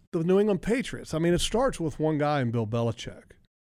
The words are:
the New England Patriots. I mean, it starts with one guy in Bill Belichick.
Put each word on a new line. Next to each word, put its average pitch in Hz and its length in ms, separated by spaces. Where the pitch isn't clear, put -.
the 160 60
New 185 140
England 208 220
Patriots. 190 520
I 156 60
mean, 170 140
it 170 80
starts 247 380
with 160 200
one 156 180
guy 147 240
in 120 100
Bill 113 160
Belichick. 117 560